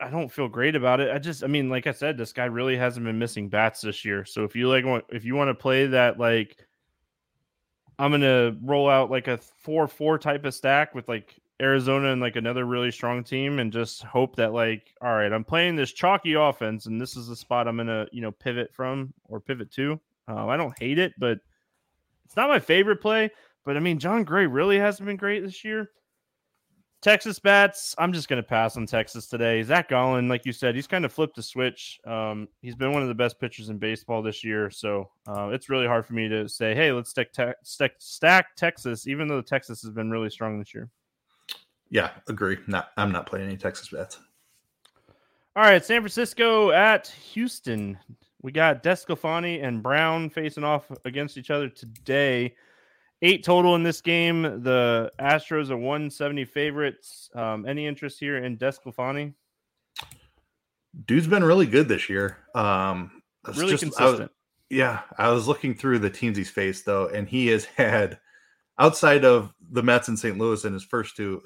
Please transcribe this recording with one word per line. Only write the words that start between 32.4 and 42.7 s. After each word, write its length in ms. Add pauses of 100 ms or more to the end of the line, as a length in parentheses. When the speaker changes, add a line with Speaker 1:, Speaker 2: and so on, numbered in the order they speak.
Speaker 1:
he's 140
been 160
one 100
of 60
the 60
best 260
pitchers 300
in 80
baseball 440
this 220
year, 260
so, 400 (160)
uh, 220
it's 220
really 180
hard 180
for 80
me 140
to 220
say, 260
"Hey, 160
let's 180
stick 220
te-, 220 (100)
stick, 360
stack 580
Texas," 500
even 220
though 120
Texas 400
has 100
been 200
really 180
strong 300
this 140
year. 160 (1000)
Speaker 2:
Yeah, 200 (180)
agree. 300 (100)
Not, 300